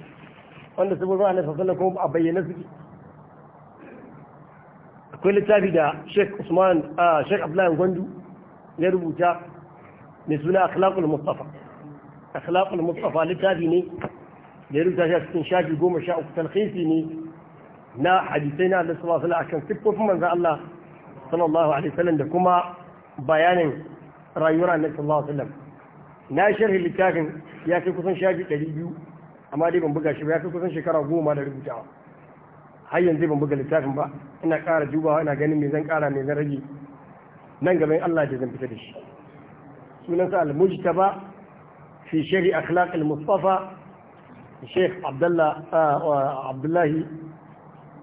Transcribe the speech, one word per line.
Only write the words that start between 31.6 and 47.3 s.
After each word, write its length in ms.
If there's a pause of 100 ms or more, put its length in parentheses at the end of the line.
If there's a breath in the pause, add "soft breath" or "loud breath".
Har 160
yanzu 260
ban 120
buga 160
littafin 400
ba, 140 (340)
ina 160
ƙara 260
dubawa, 360
ina 140
ganin 240
me 100
zan 140
ƙara, 260
me 140
zan 140
rage. 240 (1000)
Nan 160
gaba 180
in 80
Allah 280
ya 80
zan 120
fita 160
da 80
shi. 200 (1120)
Sunansa 340
Al-Mujtaba 760 (920)
fi 140
Sharhi 300
Akhlaq 400
Al-Mustafa, 760 (1040)
Sheikh 200 (120)
Abdullah, 640
ah, 320
wa 460
Abdullahi 560 (960)